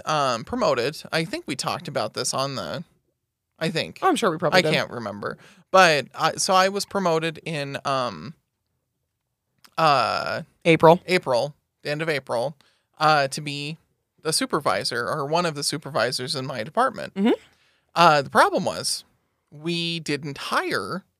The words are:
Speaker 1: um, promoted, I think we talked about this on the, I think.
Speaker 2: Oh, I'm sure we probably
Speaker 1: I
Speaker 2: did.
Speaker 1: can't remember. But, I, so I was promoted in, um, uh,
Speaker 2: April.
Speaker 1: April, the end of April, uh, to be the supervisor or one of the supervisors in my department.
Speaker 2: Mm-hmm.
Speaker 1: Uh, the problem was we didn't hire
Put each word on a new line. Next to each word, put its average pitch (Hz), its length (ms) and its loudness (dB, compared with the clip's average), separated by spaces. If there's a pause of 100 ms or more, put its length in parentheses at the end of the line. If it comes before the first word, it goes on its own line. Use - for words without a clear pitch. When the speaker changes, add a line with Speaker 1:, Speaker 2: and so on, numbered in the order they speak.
Speaker 1:
um, 139 380 0
promoted, 156 580 0 (120)
I 165 100 0
think 294 240 -8
we 160 80 -6
talked 190 320 -4
about 127 260 -4
this - 200 -4
on 135 220 -4
the, 104 280 -6 (760)
I 160 100 -4
think. 131 320 -6
Speaker 2:
Oh, 381 80 2
I'm 330 60 2
sure 208 160 0
we 160 60 -4
probably 175 220 2
Speaker 1:
I - 40 6
Speaker 2:
did. 156 100 0
Speaker 1:
can't 131 180 -2
remember. 104 460 -8 (340)
But, 170 440 6
I, 151 200 0
so 185 180 0
I 185 160 6
was 196 160 -4
promoted 165 600 -2
in, 143 400 -6
um, 123 480 -4 (1400)
uh, 120 640 2 (240)
Speaker 2:
April. 165 420 8
Speaker 1:
April, 151 480 0 (280)
the 143 80 -6
end 151 100 -4
of 160 80 -4
April, 135 480 -4 (420)
uh, 151 300 4
to 156 120 -8
be 147 360 -8 (460)
the 160 100 -2
supervisor 117 720 -2
or 139 180 -4
one 160 200 0
of 156 100 -2
the 143 80 -6
supervisors 127 720 -2
in 131 100 -6
my 131 180 -6
department. - 500 -2
Speaker 2:
Mm-hmm. 202 180 2 (640)
Speaker 1:
Uh, 160 260 6
the 139 80 -8
problem 277 360 4
was 98 380 -6 (480)
we 170 480 -4
didn't 143 380 -6
hire 185 680 -4 (160)